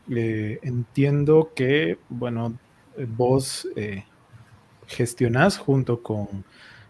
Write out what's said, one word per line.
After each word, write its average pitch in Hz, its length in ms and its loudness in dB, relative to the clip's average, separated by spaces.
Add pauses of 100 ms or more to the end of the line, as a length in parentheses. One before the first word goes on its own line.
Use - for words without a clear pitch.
(100)
eh, 110 520 -2
entiendo 143 920 2
que, 147 440 0 (120)
bueno, 117 480 -4 (580)
vos, 131 500 0 (100)
eh, 101 280 -6 (840)
gestionás 127 680 2
junto 131 460 0
con 101 420 -6 (460)